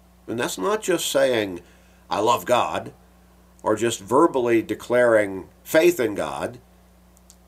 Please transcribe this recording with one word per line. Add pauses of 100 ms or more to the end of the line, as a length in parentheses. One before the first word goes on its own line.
(260)
And
that's
not
just
saying, (480)
"I
love
God," (680)
or
just
verbally
declaring (140)
faith
in
God, (880)